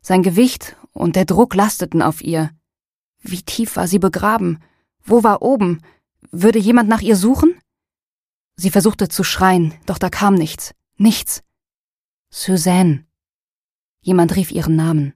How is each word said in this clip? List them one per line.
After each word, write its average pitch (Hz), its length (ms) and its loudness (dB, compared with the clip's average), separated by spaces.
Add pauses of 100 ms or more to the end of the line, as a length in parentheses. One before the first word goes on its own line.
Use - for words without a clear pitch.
Sein 185 220 2
Gewicht 190 520 0 (180)
und 165 220 -4
der 185 120 0
Druck 190 280 0
lasteten 185 460 -2
auf - 220 -2
ihr. 160 280 -4 (720)
Wie 180 220 -12
tief - 340 -8
war 175 100 -2
sie 185 120 0
begraben? 190 640 -2 (420)
Wo 226 180 4
war 214 200 2
oben? 196 400 0 (480)
Würde 220 280 2
jemand 220 300 2
nach 220 140 0
ihr 214 140 2
suchen? 269 440 2 (960)
Sie 180 140 -2
versuchte 196 380 0
zu - 140 -6
schreien, 180 520 0 (100)
doch - 140 -8
da 185 100 -4
kam 196 260 2
nichts. - 400 -4 (220)
Nichts. - 460 0 (880)
Suzanne. 180 760 0 (960)
Jemand 170 360 2
rief 185 140 -2
ihren 160 260 -2
Namen. 160 400 0